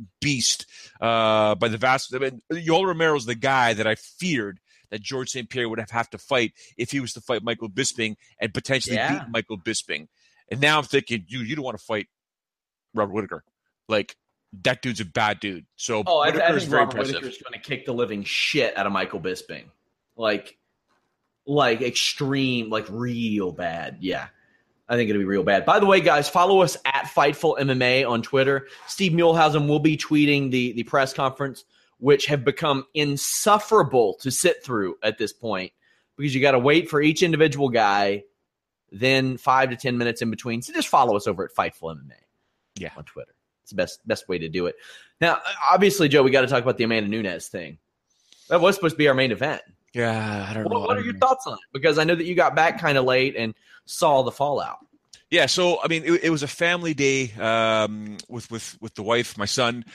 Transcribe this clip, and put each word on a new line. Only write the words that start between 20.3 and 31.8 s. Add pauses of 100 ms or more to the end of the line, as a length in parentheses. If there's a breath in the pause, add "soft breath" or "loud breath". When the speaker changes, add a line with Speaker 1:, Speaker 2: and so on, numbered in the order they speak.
Speaker 2:
like,
extreme,
like,
real
bad.
Yeah. (600)
I
think
it'll
be
real
bad.
By
the
way,
guys,
follow
us
at
Fightful
M
M
A
on
Twitter. (180 loud breath)
Steve
Muehlhausen
will
be
tweeting
the,
the
press
conference, (340)